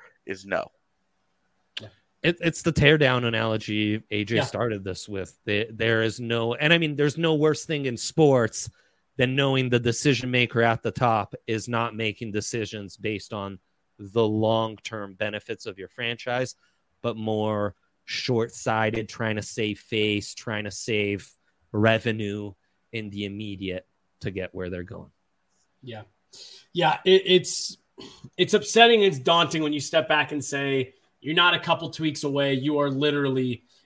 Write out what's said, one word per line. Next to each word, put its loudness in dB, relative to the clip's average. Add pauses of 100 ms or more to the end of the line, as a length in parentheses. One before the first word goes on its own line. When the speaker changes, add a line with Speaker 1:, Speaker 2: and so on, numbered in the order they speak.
(260)
Speaker 1:
is -12
no. -4 (1080)
Speaker 2:
Yeah. -18 (340)
Speaker 3:
It, 0
it's -2
the 0
tear 6
down 2
analogy -2
A -2
J -2
Speaker 2:
Yeah. 2
Speaker 3:
started -4
this -8
with. -8
The-, -2
there 2
is -2
no, -2
and 2
I 4
mean, -2
there's 0
no 2
worse 2
thing -4
in -4
sports 2 (460)
than 2
knowing 2
the 4
decision 2
maker 2
at 2
the -2
top 0 (120)
is -4
not -4
making -6
decisions -6
based -6
on -8 (400)
the 0
long-term -2
benefits -8
of -12
your -12
franchise, -6 (440)
but -4
more -2 (320)
short-sighted, -2
trying -4
to -4
save -4
face, -2
trying -8
to -8
save -4 (420)
revenue 0 (400)
in -8
the -6
immediate -8 (340)
to -6
get -8
where -8
they're -8
going. -16 (720)
Speaker 2:
Yeah. -14 (720)
Yeah, 2
it, 8
it's, 2 (600)
it's 2
upsetting. 6
It's 4
daunting 4
when 0
you -2
step 0
back 2
and -4
say, -2 (260)
"You're -6
not 6
a 0
couple -2
tweaks -4
away. 0
You 0
are 2
literally," 0 (240)